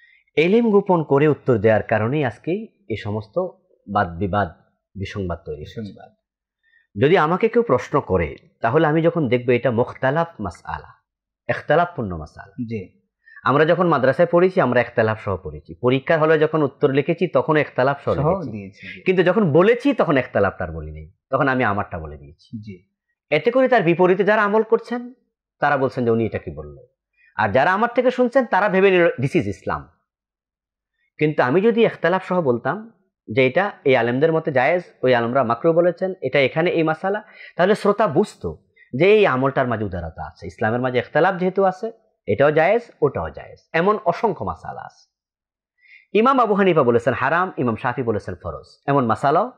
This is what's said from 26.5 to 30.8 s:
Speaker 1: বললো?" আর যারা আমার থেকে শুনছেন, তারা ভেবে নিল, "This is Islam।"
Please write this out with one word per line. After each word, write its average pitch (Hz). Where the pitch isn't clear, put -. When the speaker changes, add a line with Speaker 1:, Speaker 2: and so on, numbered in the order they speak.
Speaker 1:
বললো?" 73
আর 107
যারা 135
আমার 220
থেকে 247
শুনছেন, 247
তারা 202
ভেবে 190
নিল, 180
"This -
is 135
Islam।" 92